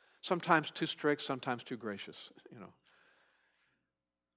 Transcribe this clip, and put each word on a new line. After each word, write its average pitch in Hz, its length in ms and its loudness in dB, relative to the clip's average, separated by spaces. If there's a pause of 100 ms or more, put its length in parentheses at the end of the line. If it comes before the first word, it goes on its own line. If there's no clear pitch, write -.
(200)
sometimes 170 500 4
too - 160 -2
strict, 147 360 2
sometimes 127 400 -2
too 131 140 -8
gracious, 107 540 -8 (220)
you 127 60 -18
know. 90 140 -16 (1600)